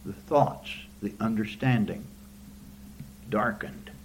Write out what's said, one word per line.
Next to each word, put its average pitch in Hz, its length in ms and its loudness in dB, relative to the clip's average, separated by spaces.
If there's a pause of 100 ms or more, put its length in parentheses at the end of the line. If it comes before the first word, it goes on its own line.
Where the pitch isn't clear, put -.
the 98 80 -6
thoughts, - 560 4 (320)
the 101 180 -2
understanding 110 840 4 (1200)
darkened. 107 600 0 (160)